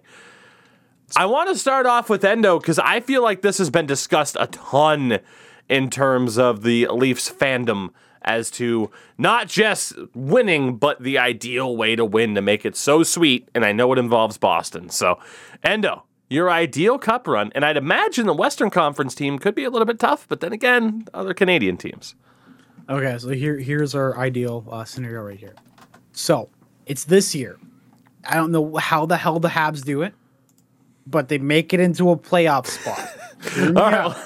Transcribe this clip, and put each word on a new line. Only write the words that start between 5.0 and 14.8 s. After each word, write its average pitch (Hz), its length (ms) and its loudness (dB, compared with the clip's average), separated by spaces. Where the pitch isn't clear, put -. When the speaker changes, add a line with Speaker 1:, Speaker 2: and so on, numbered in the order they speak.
Speaker 1:
in 135 200 2
terms 127 480 0
of 120 260 2
the 117 240 2
Leafs 127 420 0
fandom 117 600 -2
as 113 280 -2
to 117 380 -2
not 208 300 0
just - 460 0
winning, 143 640 2
but 139 240 0
the 135 160 -2
ideal 123 580 -2
way 110 200 0
to 113 100 2
win 110 300 0
to 101 60 2
make 104 240 2
it 101 120 -4
so 151 260 4
sweet, 151 520 2
and 117 100 0
I 104 60 4
know 123 200 2
it 131 80 2
involves 113 380 2
Boston. 87 520 -2